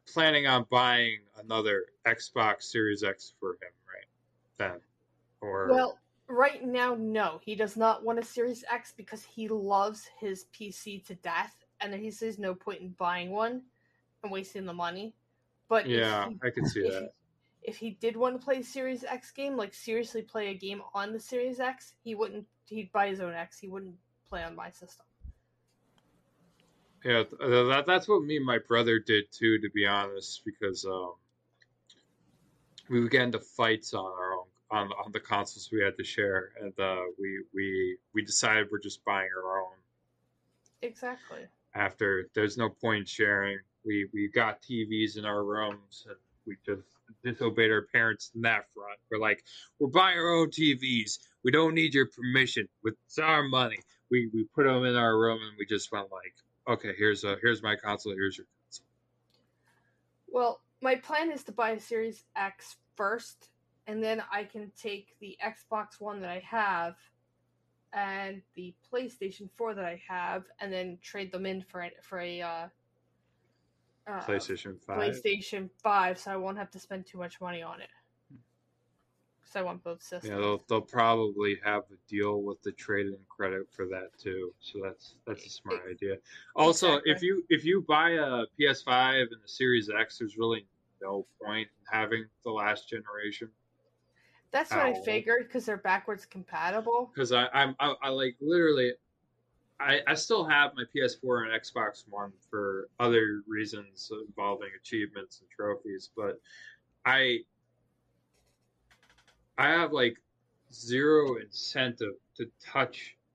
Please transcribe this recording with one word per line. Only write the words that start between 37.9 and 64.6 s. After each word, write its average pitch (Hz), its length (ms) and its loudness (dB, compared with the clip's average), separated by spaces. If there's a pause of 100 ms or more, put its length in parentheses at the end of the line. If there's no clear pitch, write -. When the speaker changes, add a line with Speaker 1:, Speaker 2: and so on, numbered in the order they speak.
Speaker 1:
we 107 100 0
decided 107 480 2
we're 104 80 -4
just 101 260 -12
buying 95 300 0
our 92 260 -4
own. 92 160 -12 (1040)
Speaker 2:
Exactly. 247 680 -12 (240)
Speaker 1:
After, 98 600 -2
there's 107 240 0
no 113 120 0
point 107 320 0
in 95 40 -8
sharing. 98 540 0 (240)
We, 101 300 -2
we 104 160 -2
got 110 320 0
T 117 240 -4
Vs 107 320 -2
in 107 80 -8
our 104 180 -2
rooms, 104 640 -6
and 101 100 -16 (280)
we 98 200 -10
just 98 220 -6 (360)
disobeyed 113 480 2
our 107 160 4
parents 113 460 0
in 117 80 -6
that 113 320 0
front. 101 260 -14 (120)
We're 110 80 -2
like, 107 240 0 (360)
"We're 147 100 4
buying 180 280 6
our 170 160 2
own 165 180 4
T 151 220 4
Vs. 123 460 -2 (240)
We 127 80 4
don't 160 240 4
need 160 180 2
your 135 140 4
permission. 123 600 0 (160)
It's - 360 -6
our 156 240 4
money." 127 360 0 (300)
We, 120 240 4
we 110 120 0
put 143 220 4
'em 127 180 4
in 123 100 2
our 113 240 6
room, 113 220 4
and 107 160 -14
we 101 80 -4
just 104 260 -2
went 98 200 -6
like, 92 240 -14 (320)
"Okay, 110 300 -2
here's 104 260 2
a, 101 180 -2
here's 113 200 2
my 107 140 0
console, 104 380 -4
here's 95 240 -2
your - 100 -18 (160)
console." - 220 -20 (1400)
Speaker 2:
Well, 240 360 0 (180)
my 262 140 4
plan 311 360 -2
is 277 140 -8
to 220 60 -16
buy 226 200 0
a 220 80 -4
Series 226 460 -4 (100)
X - 420 -8 (180)
first, 214 540 -4 (380)
and 220 160 -4
then 220 280 0
I 208 120 -2
can 208 280 -14